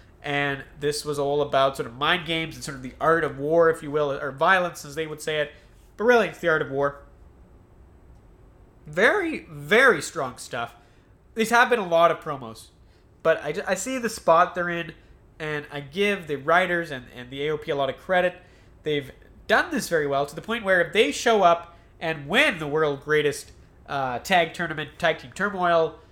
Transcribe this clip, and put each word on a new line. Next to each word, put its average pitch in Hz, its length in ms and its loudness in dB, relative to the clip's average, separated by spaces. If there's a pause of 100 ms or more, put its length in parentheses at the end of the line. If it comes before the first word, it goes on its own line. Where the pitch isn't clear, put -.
(240)
and 143 400 -4 (160)
this 143 240 -4
was 147 140 -6
all 143 240 0
about 135 340 2
sort 139 120 -6
of 117 80 -16
mind 156 320 0
games 160 280 -4
and 123 80 -16
sort 143 140 -10
of 127 60 -14
the 127 180 -12
art 160 220 4
of 135 160 -4
war, 160 300 4
if 160 120 0
you 151 80 -10
will, 147 220 0
or 139 200 -6
violence, 170 540 2
as 143 100 -14
they 160 120 -4
would 151 140 -12
say 151 180 -2
it. 147 120 -2 (460)
But 208 80 -2
really, 233 220 6
it's 151 120 -10
the 175 80 -2
art 156 140 2
of 131 100 -6
war. 139 300 -2 (1900)
Very, 285 640 0
very 170 520 2
strong 127 360 -8
stuff. - 380 -10 (600)
These 220 140 -2
have 240 200 4
been 233 100 2
a 190 80 -4
lot 170 240 4
of 165 100 -4
promos, 131 460 -10 (540)
but 160 220 2
I, 151 80 -6
ju-, 185 160 -6
I 190 80 -2
see 254 220 -6
the 233 120 -4
spot 175 460 2
they're 175 140 -4
in, 170 240 -6 (440)
and 151 340 -8
I 143 100 -10
give 175 460 -2
the 147 100 -4
writers 170 540 0
and, 127 140 -10 (100)
and 123 140 -14
the 139 180 -6
A 156 40 -2
O 151 60 -2
P 151 140 -6
a 147 40 -2
lot 139 140 0
of 127 80 -6
credit. 180 440 0 (420)
They've 147 280 -4 (360)
done 294 240 2
this 262 180 -4
very 151 180 0
well 139 180 0
to 151 100 -12
the 160 60 -12
point 226 220 -6
where 190 180 4
if 165 120 -2
they 247 180 4
show 226 320 2
up 170 340 4 (220)
and 156 280 -6
win 226 320 2
the 151 80 -6
world 147 340 0
greatest, 147 500 0 (360)
uh, 131 320 -4
tag 170 340 2
tournament, 156 440 -6
tag 160 220 0
team 123 140 -18
turmoil, 175 640 0 (120)